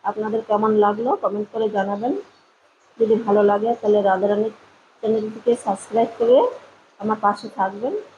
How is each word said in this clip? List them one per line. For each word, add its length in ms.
আপনাদের 380
কেমন 340
লাগলো 400
কমেন্ট 360
করে 180
জানাবেন। 440
যদি 160
ভালো 280
লাগে 320
তাহলে 260
রাধারানী 480
চ্যানেলটিকে 520
সাবস্ক্রাইব 640
করে 200
আমার 220
পাশে 280
থাকবেন। 440